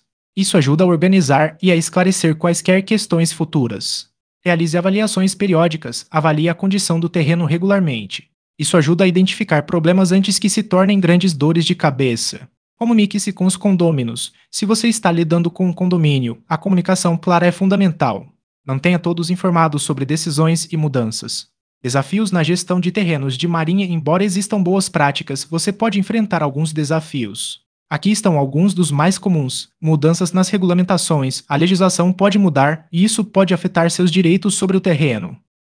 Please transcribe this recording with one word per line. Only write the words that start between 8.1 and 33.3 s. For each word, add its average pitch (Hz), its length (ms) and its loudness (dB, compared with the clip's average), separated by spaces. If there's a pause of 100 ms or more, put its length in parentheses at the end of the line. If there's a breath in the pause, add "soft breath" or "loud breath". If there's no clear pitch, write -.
Isso 156 200 0
ajuda 165 260 2
a - 20 4
identificar 185 580 0
problemas 175 460 2
antes 190 280 2
que 214 100 0
se 208 140 -2
tornem 196 360 2
grandes 175 360 2
dores 156 320 0
de 180 80 0
cabeça. 131 760 -2 (280)
Comunique-se 208 560 0
com 185 140 -2
os 185 100 0
condôminos. 165 760 0 (180 soft breath)
Se - 160 -6
você 220 220 0
está 220 220 0
lidando 170 380 0
com 180 160 -4
um 180 80 0
condomínio, 151 760 0
a 160 80 -4
comunicação 180 600 0
clara 175 300 2
é 175 60 2
fundamental. 175 760 0 (400)
Mantenha 143 320 0
todos 170 320 -4
informados 170 540 0
sobre 139 200 -2
decisões 160 680 0
e 175 40 -4
mudanças. 127 680 -4 (340)
Desafios 160 520 -2
na 175 100 2
gestão 180 380 -2
de 180 100 -2
terrenos 151 480 -2
de 170 80 -4
marinha. 170 400 -2
Embora 170 380 0
existam 202 360 -2
boas 185 280 0
práticas, 143 600 -2
você 165 240 -4
pode 202 280 -2
enfrentar 202 420 -2
alguns 151 300 -2
desafios. 147 880 -4 (280)
Aqui 147 220 -2
estão 202 260 0
alguns 147 380 0
dos 165 160 0
mais 156 280 0
comuns. 151 500 -2 (120)
Mudanças 160 520 0
nas 185 160 0
regulamentações. 175 1000 0
A 147 60 -4
legislação 180 580 2
pode 196 280 2
mudar, 156 500 0
e 170 140 2
isso 220 200 0
pode 190 300 0